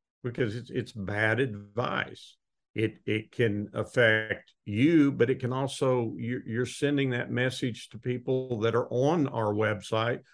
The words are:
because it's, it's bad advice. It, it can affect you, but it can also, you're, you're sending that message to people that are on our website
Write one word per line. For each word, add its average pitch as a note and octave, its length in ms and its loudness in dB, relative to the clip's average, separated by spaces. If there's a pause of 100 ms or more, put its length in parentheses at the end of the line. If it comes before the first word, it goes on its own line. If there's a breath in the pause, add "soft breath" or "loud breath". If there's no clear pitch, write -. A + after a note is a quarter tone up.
(220)
because A#2+ 320 -2
it's, A#2+ 160 -12
it's A#2+ 220 -6
bad G#2+ 480 0
advice. G#2+ 960 -6 (380)
It, A2 220 -2 (100)
it G#2+ 240 -2
can G#2 420 -2
affect A2 800 0 (120)
you, C#3 480 4
but B2 180 2
it C3 80 -2
can B2+ 140 -4
also, C3 640 0
you're, A2+ 280 -6
you're A#2+ 220 -2
sending C#3 440 0
that B2 200 -4
message B2 600 -2
to A2+ 80 -14
people B2+ 640 -2
that A2 120 4
are A#2+ 180 2
on C#3 360 4
our G#2+ 260 0
website G#2+ 680 0 (120)